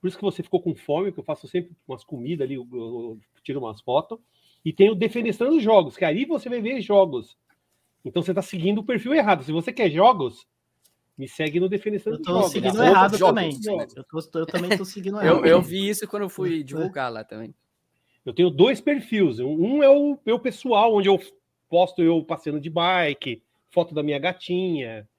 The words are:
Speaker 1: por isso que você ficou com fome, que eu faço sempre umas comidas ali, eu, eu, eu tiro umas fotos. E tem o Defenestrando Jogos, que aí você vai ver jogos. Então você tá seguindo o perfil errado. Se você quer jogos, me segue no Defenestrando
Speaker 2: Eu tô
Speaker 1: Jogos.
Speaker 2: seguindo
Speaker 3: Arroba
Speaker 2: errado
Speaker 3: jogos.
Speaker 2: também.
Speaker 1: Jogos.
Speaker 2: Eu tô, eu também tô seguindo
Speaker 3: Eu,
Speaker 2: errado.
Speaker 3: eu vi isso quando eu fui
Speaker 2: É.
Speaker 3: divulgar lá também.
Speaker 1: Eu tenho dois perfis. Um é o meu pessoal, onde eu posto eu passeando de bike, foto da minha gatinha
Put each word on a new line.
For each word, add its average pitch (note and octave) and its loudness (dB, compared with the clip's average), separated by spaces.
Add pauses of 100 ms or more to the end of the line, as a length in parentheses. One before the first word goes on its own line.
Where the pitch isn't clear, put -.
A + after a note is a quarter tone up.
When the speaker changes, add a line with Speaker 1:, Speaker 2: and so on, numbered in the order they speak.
Speaker 1:
por F3+ -4
isso F3+ -6
que - -10
você F3+ -4
ficou F3 -2
com D#3+ -4
fome, F3 -4
que - -14
eu - -14
faço - -10
sempre F3 -6 (160)
umas C3 -12
comidas C#3+ -6
ali, C3+ -6
eu, B2 -10
eu, B2 -10
eu A2+ -10 (240)
tiro C#3+ -6
umas A2 -10
fotos. D3+ -2 (460)
E D#3 -4
tem G3 6
o A3 0
Defenestrando A#3 0
Jogos, G#3 4
que F#3 0
aí F3+ 0
você D#4 -6
vai A#3+ -6
ver B3 -4
jogos. F3+ 2 (640)
Então E3 -4
você F3+ -4
tá F#3 -2
seguindo G3 -4
o G#3+ -10
perfil A#3+ -4
errado. G#3 2
Se D3 -8
você E3 -4
quer G#3 0
jogos, E3 2 (680)
me C3+ -14
segue D#3 -4
no F#3 0
Defenestrando G#3 -4
Speaker 2:
Eu D#4+ -10
tô F3+ -4
Speaker 1:
Jogos. F#3 2
Speaker 2:
seguindo - -2
Speaker 3:
Arroba C#3 6
Speaker 2:
errado G3 6
Speaker 3:
jogos. F#3 4
Speaker 2:
também. E3 -4
Speaker 1:
Jogos. F#3+ -6
Speaker 2:
Eu C3 -16 (280)
tô, E3 -6
eu D#3+ -4
também F3+ -2
tô F#3+ -6
seguindo G3 -10
Speaker 3:
Eu, E3+ 6
Speaker 2:
errado. - 0
Speaker 3:
eu E3+ 8
vi F#3+ -4
isso G#3 -4
quando G#3 -6
eu F#3 -6
fui F3 -4
Speaker 2:
É. D3 -8
Speaker 3:
divulgar D3 -6
lá A2 -12
também. A2+ -14 (720)
Speaker 1:
Eu B2 -8
tenho F3 2
dois F3+ 2
perfis. G#3 0
Um E3+ 0
é C4+ 8
o C#4+ 4
meu A#3 0
pessoal, A#3 0
onde G3 2
eu F#3+ 4 (500)
posto F3+ 2
eu E3 2
passeando D3+ -8
de D3 -12
bike, D#3+ -2 (300)
foto E3+ 0
da D3+ -2
minha D3 -2
gatinha D#3+ -6 (120)